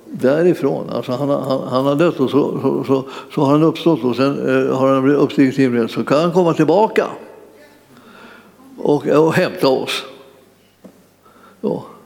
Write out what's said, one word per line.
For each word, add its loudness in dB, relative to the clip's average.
därifrån. 0
Alltså, -6
han, -4
han, -2
han 0
har 0
dött 0
och 0
så, 0
så, -2
så, 0
så 0
har 2
han 4
uppstått 0
och 0
sen, -2
eh, 0
har 2
han 0
blivit 4
uppstigen 2
till 2
himlen. 0
Så -6
kan 0
han 0
komma 2
tillbaka 2
och, 0
och 2
hämta 0
oss. -2
Ja. -6